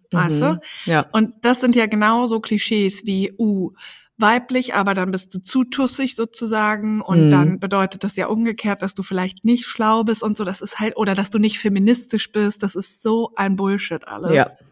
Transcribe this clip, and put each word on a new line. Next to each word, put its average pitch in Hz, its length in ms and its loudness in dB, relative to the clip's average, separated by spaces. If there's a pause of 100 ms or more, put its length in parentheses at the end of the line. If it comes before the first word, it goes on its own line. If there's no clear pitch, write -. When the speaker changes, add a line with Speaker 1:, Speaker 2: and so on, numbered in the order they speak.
(120)
Speaker 1:
weißt 170 300 0
du? 190 140 2
Speaker 2:
Mhm. 170 40 -10 (280)
Ja. - 260 2
Speaker 1:
Und 220 200 2 (120)
das 247 160 4
sind 247 160 4
ja 226 80 4
genauso 220 560 0
Klischees 202 640 -2
wie, 190 320 -2
uh, 202 340 0 (460)
weiblich, 247 580 0
aber 196 180 2
dann 185 180 -2
bist 185 220 -6
du 185 80 -8
zu 262 220 -2
tussig 254 520 -2
sozusagen 214 840 -2
und 170 240 6
Speaker 2:
Mhm. 151 60 8
Speaker 1:
dann 151 280 4
bedeutet 190 440 -2
das 196 120 -4
ja 185 120 -2
umgekehrt, 220 560 -2
dass 196 100 -6
du - 80 -8
vielleicht 185 420 -6
nicht 240 220 2
schlau 220 380 0
bist 220 180 -2
und 214 160 -2
so, 220 80 -6
das 185 160 -6
ist - 180 -10
halt, 214 180 -2
oder 202 180 2
dass 196 160 -2
du 220 80 2
nicht 214 200 2
feministisch 214 720 0
bist, 208 300 0
das 202 140 -4
ist - 260 -10
so 226 340 0
ein 196 200 0
Bullshit 196 520 -4
alles. 160 260 -6
Speaker 2:
Ja, 135 140 4 (240)